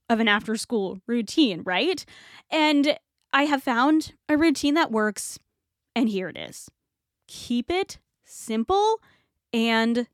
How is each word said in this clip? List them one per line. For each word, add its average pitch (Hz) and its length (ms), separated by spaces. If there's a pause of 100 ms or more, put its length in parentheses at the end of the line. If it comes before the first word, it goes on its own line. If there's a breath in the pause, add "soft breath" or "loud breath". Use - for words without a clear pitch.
of 226 120
an 220 80
after 214 260
school 196 500
routine, 233 600
right? 247 400 (440 loud breath)
And 302 480 (360)
I 277 100
have 294 180
found 277 520 (160)
a 302 80
routine 285 380
that 330 160
works, 214 460 (600)
and 233 100
here 190 220
it - 80
is. - 320 (580)
Keep - 420
it 370 300 (240)
simple 392 800 (500 soft breath)
and 226 640